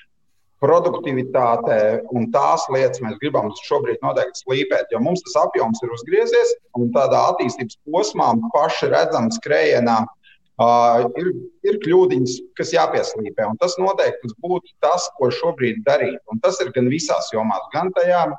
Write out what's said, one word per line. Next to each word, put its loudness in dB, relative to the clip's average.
produktivitātē, 0
un -4
tās 2
lietas 0
mēs -8
gribam -2
šobrīd -4
noteikti -2
slīpēt, -2
jo -2
mums 0
tas -4
apjoms 0
ir -6
uzgriezies, 2
un -2
tādā 2
attīstības -2
posmā 0
paši 2
redzam 2
skrējienā, 2
ā, 4
ir, -4
ir 0
kļūdiņas, 2
kas -6
jāpieslīpē, 0
un -4
tas 0
noteikti -2
būtu -6
tas, 0
ko 0
šobrīd -2
darīt, 2
un -8
tas 0
ir -4
gan 2
visās -2
jomās, -2
gan -4
tajā 2